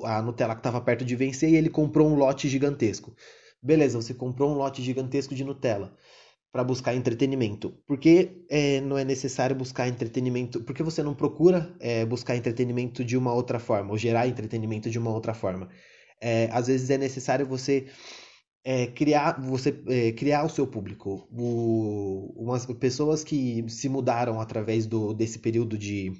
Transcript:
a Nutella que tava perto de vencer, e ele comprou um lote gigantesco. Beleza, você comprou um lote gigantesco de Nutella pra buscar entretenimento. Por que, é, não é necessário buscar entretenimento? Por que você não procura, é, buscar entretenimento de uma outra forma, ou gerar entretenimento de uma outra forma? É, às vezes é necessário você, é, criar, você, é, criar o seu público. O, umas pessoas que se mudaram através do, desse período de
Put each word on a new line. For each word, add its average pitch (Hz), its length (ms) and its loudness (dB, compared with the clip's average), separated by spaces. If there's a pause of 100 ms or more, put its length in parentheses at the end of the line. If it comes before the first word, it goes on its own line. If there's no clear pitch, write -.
a 110 160 0
Nutella 113 340 -2
que 113 80 -8
tava 123 160 0
perto 123 240 0
de 123 100 -2
vencer, 135 360 0
e 160 80 8
ele 156 120 4
comprou 156 400 4
um 151 60 4
lote 139 320 4
gigantesco. 135 680 0 (480)
Beleza, 131 400 4
você 120 120 -8
comprou 131 360 -2
um 151 60 0
lote 135 260 -2
gigantesco 131 540 -4
de 131 80 -4
Nutella 120 500 -4 (600)
pra 123 100 0
buscar 123 300 -2
entretenimento. 123 800 0 (160)
Por 143 100 -2
que, 175 500 4
é, 143 320 2
não 139 160 -2
é 139 80 0
necessário 135 520 0
buscar 127 320 -4
entretenimento? 123 760 -2
Por - 120 -8
que 165 80 -2
você 160 180 -2
não 147 140 -2
procura, 160 640 2
é, 117 260 0
buscar 123 300 -2
entretenimento 123 680 -2
de 120 140 0
uma 127 160 2
outra 120 260 0
forma, 101 300 0
ou 107 80 -2
gerar 113 300 2
entretenimento 113 600 -4
de 117 120 -2
uma 117 120 -2
outra 110 220 -4
forma? 92 340 -4 (540)
É, 117 300 2
às 120 160 0
vezes 131 240 2
é 135 60 4
necessário 135 500 -2
você, 131 400 0 (760)
é, 127 220 0
criar, 147 560 2
você, 131 460 -2
é, 120 240 2
criar 143 340 2
o 160 40 -2
seu 139 180 0
público. 98 640 -8
O, 110 1040 -2
umas 120 300 -4
pessoas 147 560 0
que 120 440 -2
se 120 220 -6
mudaram 120 500 0
através 110 460 0
do, 107 260 -2
desse 113 280 -2
período 113 360 0
de 101 440 -4